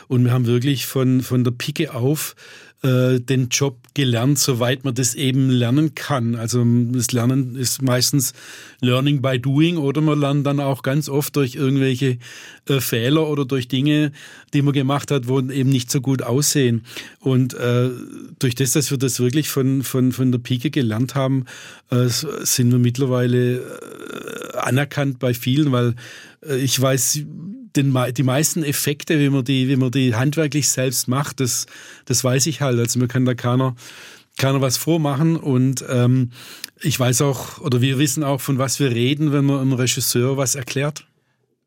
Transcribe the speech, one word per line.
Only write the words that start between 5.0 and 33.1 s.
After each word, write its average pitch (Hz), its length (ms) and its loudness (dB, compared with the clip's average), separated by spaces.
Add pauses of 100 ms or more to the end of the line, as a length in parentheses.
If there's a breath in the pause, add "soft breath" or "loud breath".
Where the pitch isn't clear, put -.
eben 131 340 0
lernen 127 460 2
kann. 120 400 -2
Also, 120 280 -2
das 120 480 2
Lernen 127 440 0
ist 131 260 -4
meistens 127 520 0 (460 loud breath)
Learning 131 420 2
by 135 180 0
Doing 147 380 2
oder 139 220 0
man 151 200 2
lernt 143 280 0
dann 143 140 0
auch 139 200 -2
ganz 147 280 -2
oft 143 260 -2
durch 135 200 0
irgendwelche, 135 640 0 (500 loud breath)
äh, 139 100 2
Fehler 131 480 0
oder 143 160 -2
durch 131 240 -2
Dinge, 147 460 2 (400 loud breath)
die 147 80 4
man 143 120 2
gemacht 143 380 0
hat, 131 160 0
wo 131 120 0
eben 131 300 0
nicht 127 220 0
so 147 80 0
gut 131 220 0
aussehen. 120 640 2 (340 loud breath)
Und, 127 340 2
äh, 123 360 2 (500)
durch 123 160 0
das, 135 160 0
dass 151 200 0
wir 143 60 0
das 127 220 -2
wirklich 123 300 0
von, 135 340 0
von, 127 300 0
von 127 180 2
der 123 80 0
Pike 127 320 -2
gelernt 127 440 0
haben, 135 300 0 (460 loud breath)
äh, 123 140 4
s-, 123 200 -2 (180)
sind 120 280 2
wir 127 80 4
mittlerweile, 123 800 2
äh, - 1000 -12
anerkannt 139 640 -2
bei 123 140 2
vielen, 135 400 0
weil, 120 220 2 (520 loud breath)
äh, 143 80 -2
ich 131 240 0
weiß, 135 460 0 (500)
den 139 160 4
mei-, 127 200 0
die 131 120 0
meisten 147 400 0
Effekte, 147 560 0
wie 143 100 4
man 139 140 2
die, 131 240 2
wie 139 80 2
man 127 160 2
die 131 240 2
handwerklich 147 540 0
selbst 131 380 -2
macht, 135 320 -2
das, 127 260 -2 (400 loud breath)
das - 180 0
weiß 127 240 2
ich 151 140 -4
halt. 127 180 2
Also 117 200 0
mir 123 80 2
kann 127 180 0